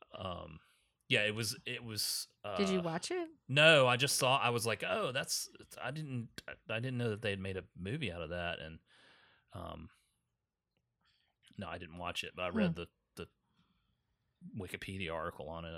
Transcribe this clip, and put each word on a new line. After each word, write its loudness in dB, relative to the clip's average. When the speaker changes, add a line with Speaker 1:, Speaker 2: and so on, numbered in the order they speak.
Speaker 1:
um, -8
yeah, 4
it 0
was, -2
it -8
was, -4
uh, -2
Speaker 2:
Did 2
you 2
watch -4
it? -2
Speaker 1:
No, 10
I 6
just 2
saw, 6
I 4
was 2
like, 0
"Oh, 0
that's," -2
I -4
didn't, -4
I 0
didn't -2
know 2
that -2
they 2
had 0
made -4
a -6
movie -2
out -6
of -6
that. -2
And, -10
um, -10
no, -8
I -8
didn't -12
watch -4
it, -10
but -4
I 0
read 4
Speaker 2:
Hmm. -6
Speaker 1:
the, -8
the -8
Wikipedia -4
article -4
on -6
it, -8